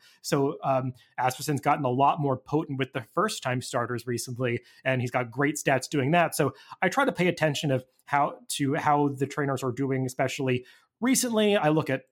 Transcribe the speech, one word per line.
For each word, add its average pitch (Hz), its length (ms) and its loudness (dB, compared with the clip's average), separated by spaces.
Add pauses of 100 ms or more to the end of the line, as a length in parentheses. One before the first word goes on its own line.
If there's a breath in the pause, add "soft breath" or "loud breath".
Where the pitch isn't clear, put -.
(240 soft breath)
So, 143 400 0
um, 131 300 0 (260 soft breath)
Asmussen's 131 420 -2
gotten 143 240 2
a 127 40 2
lot 139 300 2
more 139 160 0
potent 143 440 -4
with 131 140 -2
the 123 200 -6
first-time 165 480 -2
starters 120 460 -4
recently, 120 540 -4 (220 soft breath)
and 131 160 0
he's 120 120 -2
got 127 200 0
great 143 240 0
stats 135 320 0
doing 139 240 0
that. 170 240 4
So 139 180 0 (280 loud breath)
I 185 80 2
try 277 160 2
to 269 60 0
pay 180 160 0
attention 156 440 0
of 131 140 0 (200)
how, 143 340 0 (100)
to 139 240 -2
how 147 360 2
the 135 180 -4
trainers 139 360 -4
are 131 80 -2
doing, 131 360 -2
especially 127 580 -2 (360 loud breath)
recently. 220 540 2
I 151 140 2
look 151 200 2
at, 135 120 -2 (100)